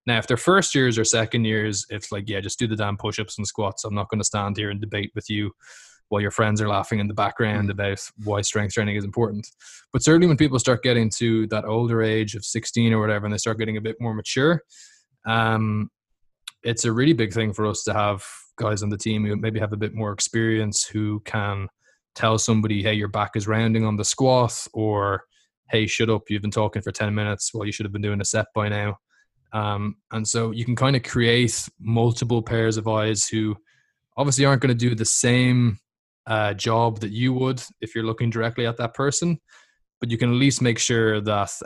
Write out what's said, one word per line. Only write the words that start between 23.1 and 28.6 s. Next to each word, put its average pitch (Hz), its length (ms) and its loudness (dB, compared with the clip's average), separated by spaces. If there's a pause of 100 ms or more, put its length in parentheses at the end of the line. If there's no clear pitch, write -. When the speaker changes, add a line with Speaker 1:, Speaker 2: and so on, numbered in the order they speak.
Speaker 1:
is 104 100 -2
rounding 110 380 2
on 107 120 0
the 104 80 -2
squat," 127 720 2
or, 101 520 0 (440)
"Hey, 110 160 2
shut 113 240 0
up, 107 180 0
you've 104 140 -2
been 104 80 -2
talking 104 320 -2
for - 80 -6
ten 104 240 -2
minutes, 104 400 -4
well, 107 100 -4
you 104 80 -4
should 110 140 -6
have 101 60 -8
been 104 100 -6
doing 104 180 -2
a 101 40 -4
set 110 280 0
by 104 160 0